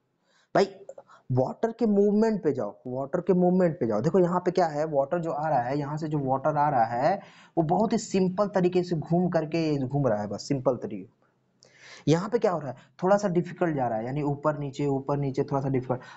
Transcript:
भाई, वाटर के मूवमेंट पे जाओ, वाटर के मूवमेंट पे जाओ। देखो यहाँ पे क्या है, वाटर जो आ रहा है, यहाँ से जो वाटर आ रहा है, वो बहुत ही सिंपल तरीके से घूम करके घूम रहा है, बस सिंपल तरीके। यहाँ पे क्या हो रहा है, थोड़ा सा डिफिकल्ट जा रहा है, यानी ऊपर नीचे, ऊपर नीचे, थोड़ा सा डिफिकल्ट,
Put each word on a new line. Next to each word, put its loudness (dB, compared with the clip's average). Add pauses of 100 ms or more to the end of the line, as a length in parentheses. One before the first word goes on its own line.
(540)
भाई, 4 (600)
वाटर 0
के 0
मूवमेंट 4
पे 2
जाओ, -6 (120)
वाटर -4
के 0
मूवमेंट 4
पे 0
जाओ। 0
देखो 2
यहाँ 4
पे 0
क्या 2
है, -2
वाटर 0
जो -4
आ -4
रहा 2
है, -2
यहाँ -4
से -6
जो -2
वाटर 0
आ 2
रहा 4
है, 0 (360)
वो 2
बहुत 0
ही 2
सिंपल 0
तरीके 0
से -4
घूम 0
करके 0
घूम -2
रहा 0
है, -6
बस -10
सिंपल 0
तरीके। -10 (920)
यहाँ 2
पे 0
क्या 2
हो -4
रहा -8
है, -12 (260)
थोड़ा 4
सा -2
डिफिकल्ट 0
जा 0
रहा -2
है, -4
यानी -4
ऊपर 0
नीचे, -4
ऊपर -2
नीचे, -2
थोड़ा -2
सा -4
डिफिकल्ट, -2 (160)